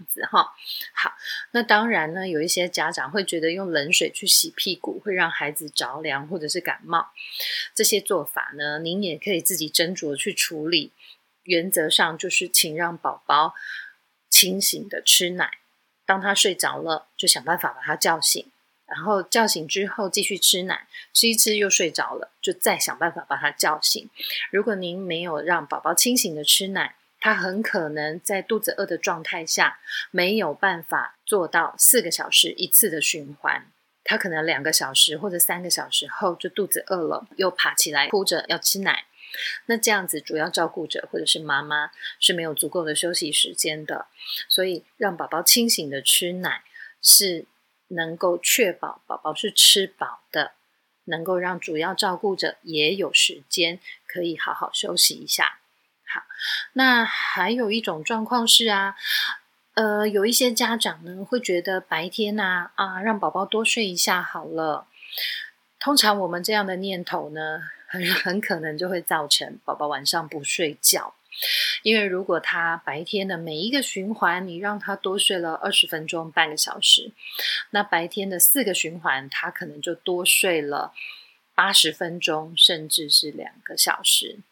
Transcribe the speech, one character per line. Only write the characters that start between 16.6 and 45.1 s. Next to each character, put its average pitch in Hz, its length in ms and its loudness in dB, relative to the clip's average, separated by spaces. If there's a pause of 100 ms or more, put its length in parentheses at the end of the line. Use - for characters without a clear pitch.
了， 156 280 -4 (100)
就 180 120 0
想 139 160 2
办 170 140 2
法 170 100 -2
把 - 140 -10
他 151 120 -2
叫 160 260 2
醒， - 300 0 (360)
然 - 140 -10
后 196 220 0
叫 226 240 2
醒 160 220 -2
之 196 180 -2
后 196 220 -4
继 202 140 0
续 196 140 -2
吃 180 280 4
奶， 175 240 -6 (240)
吃 - 160 6
一 226 80 4
吃 220 200 4
又 202 140 2
睡 175 200 4
着 127 240 -4
了， - 260 -10
就 185 120 -2
再 175 260 2
想 - 200 -2
办 165 140 0
法 - 160 -10
把 139 80 -2
他 147 140 -2
叫 156 300 0
醒。 - 280 0 (420)
如 196 120 2
果 220 120 -2
您 180 240 -4
没 175 240 -4
有 160 180 -4
让 160 260 0
宝 147 120 -4
宝 156 160 0
清 247 220 2
醒 185 180 0
的 151 80 -6
吃 190 260 2
奶， 180 280 -4 (220)
他 220 160 4
很 190 280 -2
可 175 260 -2
能 151 320 -4
在 196 220 -2
肚 220 160 -2
子 214 180 -2
饿 202 80 -2
的 185 140 -4
状 175 240 -2
态 170 240 -8
下 160 320 2 (320)
没 180 260 2
有 180 160 0
办 170 300 0
法 143 420 -2
做 180 240 2
到 165 300 2
四 - 240 6
个 175 80 -6
小 - 180 -4
时 - 280 4
一 175 120 -4
次 - 220 4
的 156 100 -4
循 147 400 -2
环， 139 300 -2 (340)
他 214 140 0
可 202 100 -4
能 160 160 -2
两 147 180 0
个 160 100 0
小 135 200 0
时 151 240 4
或 185 140 -4
者 175 80 -2
三 175 240 2
个 175 80 -6
小 160 180 0
时 - 200 0
后 180 260 -2
就 180 160 -6
肚 196 160 -2
子 - 220 -2
饿 190 80 0
了， 156 400 -2
又 185 140 2
爬 170 240 0
起 - 180 2
来 143 160 2
哭 196 160 2
着 175 240 0
要 170 100 0
吃 - 220 0
奶。 175 260 0 (600)
那 233 100 2
这 226 140 2
样 196 160 2
子 156 140 -4
主 156 160 -6
要 156 120 0
照 175 180 0
顾 160 200 -6
者 - 240 -6
或 - 80 -4
者 156 80 -6
是 - 120 2
妈 147 220 0
妈 147 300 -2 (280)
是 - 140 4
没 170 100 -4
有 160 120 -4
足 151 160 -2
够 175 140 -2
的 151 100 -2
休 175 180 -2
息 151 200 -4
时 180 200 2
间 156 320 -2
的， - 220 -8 (420)
所 190 160 4
以 180 200 -2 (120)
让 202 180 0